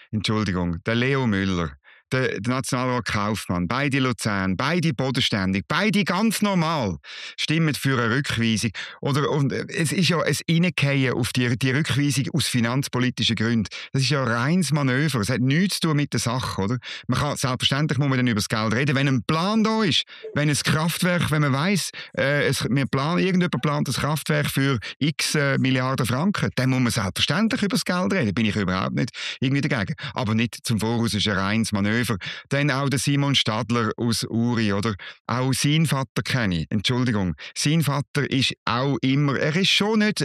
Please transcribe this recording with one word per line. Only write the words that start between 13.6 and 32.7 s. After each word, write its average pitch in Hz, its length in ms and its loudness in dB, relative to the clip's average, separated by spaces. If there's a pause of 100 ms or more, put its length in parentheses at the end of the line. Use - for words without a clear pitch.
Das 135 80 2
ist 127 80 0
ja 143 120 2
ein 123 60 0
reines 135 440 0
Manöver. 139 480 2
Es 98 100 0
hat 120 100 0
nichts 151 400 2
zu 165 80 2
tun 156 80 2
mit 143 160 0
der 120 80 0
Sache, - 400 -2
oder? 104 160 0 (300)
Man 127 120 0
kann, 143 200 -2
selbstverständlich 135 600 0
muss 143 120 2
man 131 80 2
dann 123 80 4
über 107 140 2
das - 100 -2
Geld 110 240 2
reden, 123 200 2
wenn 139 140 2
ein 131 140 2
Plan 196 420 2
da 220 180 2
ist. 165 200 2 (320)
Wenn 147 160 2
ein 143 60 2
Kraftwerk, 170 720 0
wenn 151 100 2
man 143 140 2
weiss, 165 380 0 (220)
äh, 139 320 2
es, - 220 0
wir 135 160 0
planen, 156 400 0
irgendjemand 175 380 0
plant 147 260 0
ein 120 60 -4
Kraftwerk 147 560 -2
für 135 280 2 (200)
x, - 360 -2
äh, 139 220 2
Milliarden 131 480 0
Franken, 135 520 0
dann 127 120 2
muss 127 120 2
man 117 120 2
selbstverständlich 180 680 0
über 202 140 0
das 165 100 -4
Geld 185 260 0
reden. - 220 0
Bin 117 100 0
ich 104 120 0
überhaupt 92 400 0
nicht - 160 -2 (280)
irgendwie 135 260 0
dagegen. 123 280 -2 (180)
Aber 110 220 -2
nicht 113 280 0
zum 113 160 0
Voraus, 113 360 0
ist 95 120 0
ein 104 120 0
reines 104 340 0
Manöver. 107 300 0 (460)
Dann 139 240 0